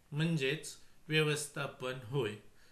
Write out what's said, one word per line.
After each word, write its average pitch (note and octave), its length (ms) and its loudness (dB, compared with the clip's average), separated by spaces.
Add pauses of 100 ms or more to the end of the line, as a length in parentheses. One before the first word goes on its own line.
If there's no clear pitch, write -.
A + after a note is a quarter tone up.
(120)
म्हणजेच D#3 680 0 (300)
व्यवस्थापन C#3+ 960 0
होय. A2 320 0 (360)